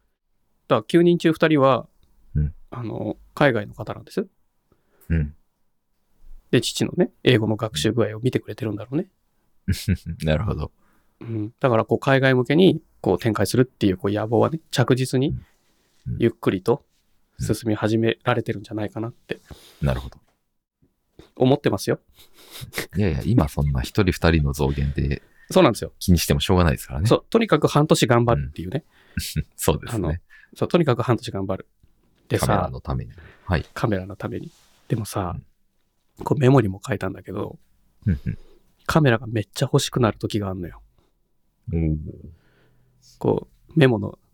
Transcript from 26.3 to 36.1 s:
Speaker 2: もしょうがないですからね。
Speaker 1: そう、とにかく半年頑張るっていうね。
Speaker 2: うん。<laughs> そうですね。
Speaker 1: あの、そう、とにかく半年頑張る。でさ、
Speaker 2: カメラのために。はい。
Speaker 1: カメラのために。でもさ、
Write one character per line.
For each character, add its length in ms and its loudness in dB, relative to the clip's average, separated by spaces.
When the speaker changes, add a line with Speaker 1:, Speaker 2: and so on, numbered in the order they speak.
Speaker 2:
も 60 2
し 120 -4
ょ 40 6
う 20 6
が 60 6
な 80 4
い 20 0
で 60 -2
す 80 -14
か 80 -8
ら 60 -2
ね。 60 2
Speaker 1:
そ 100 4
う、 120 -6
と 100 2
に 80 2
か 120 2
く 80 2
半 200 2
年 200 2
頑 180 4
張 160 2
る 80 -6
っ 40 -14
て 80 -10
い 60 -8
う 20 -8
ね。 140 -6
Speaker 2:
う 40 -2
ん。 80 -6
<laughs> 80 -20
そ 180 0
う 60 -2
で 80 -12
す 120 -6
ね。 80 -2
Speaker 1:
あ 40 -2
の、 60 -4
そ 100 -4
う、 20 -12
と 100 2
に 80 4
か 100 2
く 80 -4
半 140 2
年 140 -10
頑 140 -6
張 120 -4
る。 100 -16
で 100 -2
さ、 100 0
Speaker 2:
カ 80 2
メ 60 0
ラ 80 -6
の 120 -12
た 140 -6
め 100 -6
に。 60 -20
は 120 0
い。 160 -2
Speaker 1:
カ 140 -2
メ 100 0
ラ 80 -6
の 100 -14
た 120 -10
め 120 -6
に。 120 -12
で 60 2
も 100 -4
さ、 300 -6